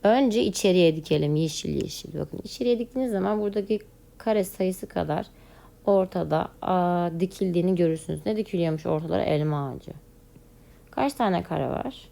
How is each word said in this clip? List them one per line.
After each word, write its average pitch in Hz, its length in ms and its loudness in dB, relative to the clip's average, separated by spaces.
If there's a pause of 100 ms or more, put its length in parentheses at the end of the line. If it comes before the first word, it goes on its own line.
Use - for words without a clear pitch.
Önce 240 400 4
içeriye 180 540 4
dikelim, 151 400 0
yeşil 151 460 -2
yeşil. - 360 -8
Bakın, - 260 -8
içeriye 240 340 -2
diktiğiniz 247 340 -4
zaman 202 280 0
buradaki 208 400 -2 (380)
kare 214 260 2
sayısı 185 440 -4
kadar 151 380 -2 (600)
ortada, 180 640 2 (140)
aa, 175 480 2 (100)
dikildiğini 185 540 0
görürsünüz. 160 520 -2
Ne 214 100 -2
dikiliyormuş 165 500 -2
ortalara? 156 360 0
Elma 147 460 0
ağacı. - 240 -12 (1000)
Kaç 277 220 -2
tane 185 300 0
kare 151 260 -4
var? - 440 -8